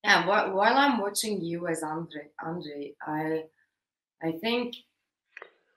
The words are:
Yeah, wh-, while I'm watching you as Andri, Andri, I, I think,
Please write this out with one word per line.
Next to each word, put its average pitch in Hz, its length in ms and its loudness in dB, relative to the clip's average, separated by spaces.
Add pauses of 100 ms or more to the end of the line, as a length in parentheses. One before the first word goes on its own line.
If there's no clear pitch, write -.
Yeah, 190 200 6
wh-, 190 320 2
while 220 220 6
I'm 277 220 4
watching 202 420 -2
you 170 260 -4
as 160 140 -2
Andri, 156 480 -8 (140)
Andri, 151 520 -8 (100)
I, 156 380 -2 (800)
I 165 160 -2
think, 240 360 -4 (1000)